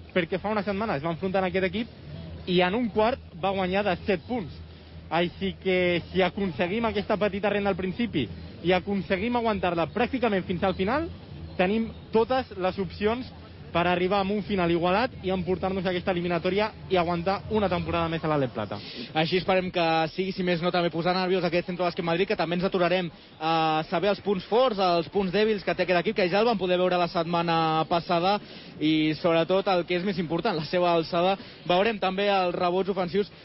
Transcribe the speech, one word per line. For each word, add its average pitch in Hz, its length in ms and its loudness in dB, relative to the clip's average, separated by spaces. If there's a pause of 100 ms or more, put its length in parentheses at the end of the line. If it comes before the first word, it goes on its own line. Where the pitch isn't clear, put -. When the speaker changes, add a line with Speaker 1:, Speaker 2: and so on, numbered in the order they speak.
(100)
Speaker 1:
perquè 180 320 0
fa 202 80 -2
una 214 160 -2
setmana 202 300 -2
es 139 80 -6
va 165 80 0
enfrontar 190 300 0
en 190 40 0
aquest 185 220 0
equip - 840 -8
i 175 60 4 (100)
en 185 80 0
un 240 160 0
quart 214 300 2 (180)
va 185 160 0
guanyar 190 320 0
de 185 80 2 (120)
set 190 200 0
punts. 208 240 -4 (560)
Així 175 460 -2 (100)
que 180 480 2
si 180 140 2
aconseguim 185 640 -2
aquesta 208 320 0
petita 202 320 0
renda 202 180 0
al 185 80 -2
principi 185 460 -2 (400)
i 175 100 4
aconseguim 202 640 0
aguantar-la 180 560 0
pràcticament 214 540 0
fins 190 180 0
al 185 80 2
final, 240 320 0 (480)
tenim 214 380 2 (180)
totes 226 480 2
les 185 240 0
opcions 202 480 -2 (440)
per 170 160 2
arribar 180 320 2
a - 0 -
un 196 240 0
final 185 240 2
igualat 180 400 2 (160)
i 185 80 0
emportar-nos 185 560 -2
aquesta 180 240 -2
eliminatòria 180 540 0 (260)
i - 0 -
aguantar 175 460 2 (100)
una 214 160 2
temporada 170 400 0
més 165 160 -2
a 165 80 0
l'Alet 139 240 2
Plata. 107 220 -4 (420)
Speaker 2:
Així 170 220 2
esperem 185 340 2
que 170 120 2 (280)
sigui, 185 160 -2
si 190 160 -4
més 175 160 0
no, 175 80 0
també 175 240 2
posar 165 220 0
nerviós 185 260 2
aquest 170 240 0
Centro 180 160 -4
Bàsquet 175 240 -2
Madrid, 170 220 2
que 214 100 0
també 165 160 0
ens 180 140 0
aturarem 180 400 2 (320)
a 160 480 2
saber 180 240 2
els 196 100 -2
punts 190 240 -2
forts, 233 320 4
els 175 320 2
punts 190 240 0
dèbils 214 320 2
que 175 80 0
té 180 80 0
aquest 175 220 2
equip, 214 160 0
que 185 100 4
ja 190 80 2
el 220 80 4
vam 226 140 2
poder 180 180 2
veure 180 240 4
la 170 80 0
setmana 165 800 2
passada, 175 460 2 (420)
i 156 400 2
sobretot 170 560 2
el 175 160 2
que 180 80 0
és 175 80 -2
més 185 160 -2
important, 170 320 -2
la 156 160 -4
seva 175 240 4
alçada. 175 400 2 (320)
Veurem 202 320 2
també 190 320 0
els 185 240 2
rebots 180 400 0
ofensius, 185 400 -2 (100)